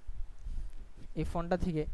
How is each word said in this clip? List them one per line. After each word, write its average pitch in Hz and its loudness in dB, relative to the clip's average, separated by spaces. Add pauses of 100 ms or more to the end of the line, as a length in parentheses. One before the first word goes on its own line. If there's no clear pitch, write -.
(1160)
এই 160 2
ফন্টটা 170 2
থেকে 170 2